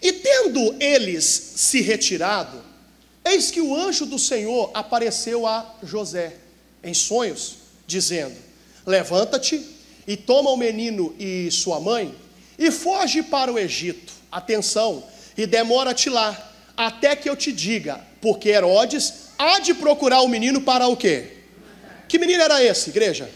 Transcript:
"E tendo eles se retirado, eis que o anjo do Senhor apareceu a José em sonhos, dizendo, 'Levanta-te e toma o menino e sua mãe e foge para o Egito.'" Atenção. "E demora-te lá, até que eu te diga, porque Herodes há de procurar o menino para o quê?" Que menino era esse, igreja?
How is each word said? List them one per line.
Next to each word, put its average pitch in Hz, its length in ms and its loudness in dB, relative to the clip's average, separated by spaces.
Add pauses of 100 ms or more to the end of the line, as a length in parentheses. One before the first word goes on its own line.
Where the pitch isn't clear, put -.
"E 359 120 2
tendo 311 680 2
eles 226 440 2 (320)
se - 260 2
retirado, 185 760 -2 (680)
eis 370 260 0
que 339 100 -4
o 285 160 0
anjo 330 300 -2
do 247 120 -8
Senhor 226 540 -2
apareceu 226 720 -4
a 226 360 -4
José 170 520 -8 (480)
em 170 120 -12
sonhos, 208 640 -4 (300)
dizendo, 170 500 -4 (500)
'Levanta-te 208 760 0 (460)
e 202 100 -6
toma 269 340 2
o 254 60 2
menino 220 600 -4
e 185 320 -6
sua 165 280 -2
mãe 180 360 -4 (440)
e 311 120 4
foge 339 520 -2
para 269 300 -2
o 233 60 -2
Egito.'" 170 540 -6 (200)
Atenção. 208 720 -2 (320)
"E 214 100 -2
demora-te 233 600 2
lá, 220 420 -2 (240)
até 233 400 2
que 285 140 -8
eu 285 80 -2
te 277 160 -4
diga, 170 480 -4 (180)
porque 214 300 0
Herodes 208 640 4 (260)
há 330 200 4
de 349 160 2
procurar 277 480 4
o 254 60 4
menino 247 340 0
para 254 260 4
o 247 80 2
quê?" 160 300 0 (840)
Que 330 100 2
menino 349 240 4
era 302 200 4
esse, 202 280 2
igreja? 160 460 0